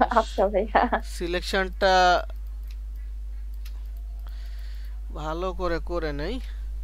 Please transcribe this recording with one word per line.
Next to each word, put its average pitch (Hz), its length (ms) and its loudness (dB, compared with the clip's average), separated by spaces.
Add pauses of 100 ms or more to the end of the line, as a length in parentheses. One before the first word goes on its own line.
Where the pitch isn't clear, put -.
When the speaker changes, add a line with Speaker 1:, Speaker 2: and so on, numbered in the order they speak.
Speaker 1:
<laughs> 226 140 4
আচ্ছা 220 280 2
ভাইয়া। 208 540 2
Speaker 2:
সিলেকশনটা 180 1200 4 (3000)
ভালো 165 400 0
করে 175 260 2
করে 160 340 0
নেই। 170 260 0 (440)